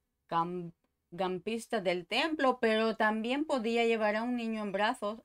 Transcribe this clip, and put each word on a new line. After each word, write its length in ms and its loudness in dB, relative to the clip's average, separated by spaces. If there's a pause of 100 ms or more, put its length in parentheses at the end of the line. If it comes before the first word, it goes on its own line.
(280)
cam-, 440 -2 (440)
campistas 680 -4
del 240 0
templo, 520 2
pero 360 2
también 500 0
podía 400 0
llevar 300 2
a 80 -2
un 140 -2
niño 260 -4
en 80 -4
brazos 540 -2